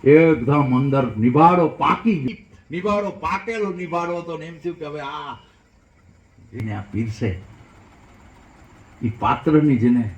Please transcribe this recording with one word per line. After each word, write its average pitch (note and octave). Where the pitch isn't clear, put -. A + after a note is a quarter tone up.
એકદમ C#3+
અંદર C3
નિભાડો D#3
પાકી F3
ગયો. C3+
નિભાડો, G3
પાકેલો G3
નિભાડો F3
હતો E3+
ને D#3
એમ E3
થયું E3+
કે D#3+
હવે D3
આ C#3+
એને A2
આ G2+
પીરસે. G#2
ઈ A2
પાત્રની D3+
જેને A#2+